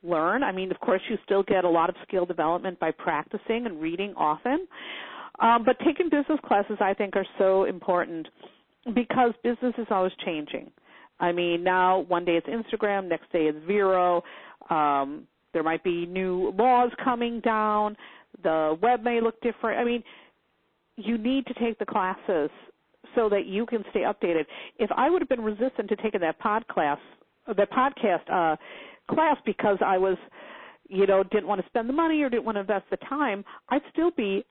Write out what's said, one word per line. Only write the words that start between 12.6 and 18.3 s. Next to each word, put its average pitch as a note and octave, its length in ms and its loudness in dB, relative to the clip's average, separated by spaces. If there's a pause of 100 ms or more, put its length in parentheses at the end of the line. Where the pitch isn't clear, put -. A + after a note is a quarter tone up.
next E3 240 -4
day D#3+ 140 2
it's D3+ 200 -2
Vero. F#3 560 2 (480)
Um, D3 560 0 (260)
there E3 100 0
might D#3+ 220 -2
be E3+ 220 -2
new F#3 520 -2
laws B3 320 4 (120)
coming A#3 380 -2
down. G#3+ 560 0 (460)